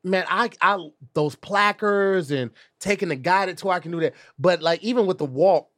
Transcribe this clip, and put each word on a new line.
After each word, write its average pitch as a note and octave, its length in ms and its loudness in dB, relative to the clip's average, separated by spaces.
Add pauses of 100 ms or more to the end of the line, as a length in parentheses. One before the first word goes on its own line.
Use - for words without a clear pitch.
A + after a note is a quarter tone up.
man, F#3 240 -2
I, G#3+ 220 0 (100)
I, F#3 260 0 (280)
those D3+ 200 -2
placards G3+ 960 0
and B2+ 200 -4 (280)
taking G3 300 -2
the D3 80 -4
guided F3+ 400 0
tour, F#3+ 160 -2
I F3+ 80 0
can D#3+ 100 -12
do E3+ 100 -6
that. D3+ 120 0 (260)
But, E3+ 220 2
like, E3 220 0
even A3+ 240 0
with F#3 100 0
the D3+ 80 -4
walk D3 540 2